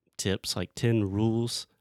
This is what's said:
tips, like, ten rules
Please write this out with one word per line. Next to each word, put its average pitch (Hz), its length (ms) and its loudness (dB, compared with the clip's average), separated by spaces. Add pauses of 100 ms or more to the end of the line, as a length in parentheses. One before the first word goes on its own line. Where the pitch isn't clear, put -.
(180)
tips, - 380 -2
like, 90 180 -6
ten 113 340 2
rules 113 600 0 (120)